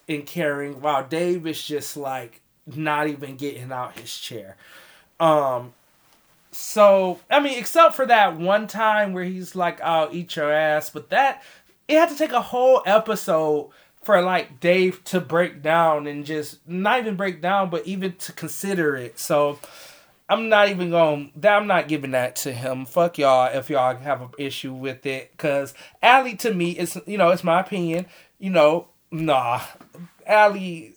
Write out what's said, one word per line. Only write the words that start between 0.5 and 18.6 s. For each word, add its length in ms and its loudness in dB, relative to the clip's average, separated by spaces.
while 220 0
Dave 440 -2
is 160 -8
just, 340 -8
like, 440 -10
not 320 -2
even 280 -10
getting 360 -10
out 260 -10
his 180 -14
chair. 400 -14
Um, 540 2
so, 680 4
I 100 4
mean, 180 0
except 380 4
for 100 -2
that 320 4
one 300 0
time 460 0
where 100 -6
he's 320 -10
like, 260 -4
"I'll 320 0
eat 220 -10
your 160 -2
ass," 380 0
but 200 -14
that, 340 0
it 100 4
had 120 4
to 80 -10
take 140 -2
a 100 0
whole 440 4
episode 840 0
for, 200 4
like, 380 -2
Dave 460 2
to 140 -2
break 420 -2
down 460 2
and 180 -10
just, 420 -8
not 320 0
even 160 -4
break 260 -6
down, 280 -2
but 160 -6
even 320 -6
to 140 -12
consider 640 -4